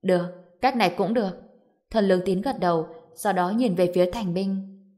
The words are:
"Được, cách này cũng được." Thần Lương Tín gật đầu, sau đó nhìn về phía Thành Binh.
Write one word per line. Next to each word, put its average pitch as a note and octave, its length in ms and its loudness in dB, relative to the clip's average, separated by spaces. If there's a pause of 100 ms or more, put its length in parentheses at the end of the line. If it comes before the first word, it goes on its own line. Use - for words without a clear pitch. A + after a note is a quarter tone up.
"Được, F#3 220 2 (380)
cách B3+ 140 2
này G3 140 4
cũng G3 240 -2
được." G#3 160 0 (600)
Thần G3+ 180 2
Lương F#3 160 4
Tín F#3+ 180 0
gật C4+ 180 -4
đầu, E3+ 260 0 (300)
sau G3+ 160 -2
đó F3+ 180 0
nhìn A3 240 0
về F3 200 2
phía F3+ 160 2
Thành F3+ 240 -4
Binh. G3 420 -4 (220)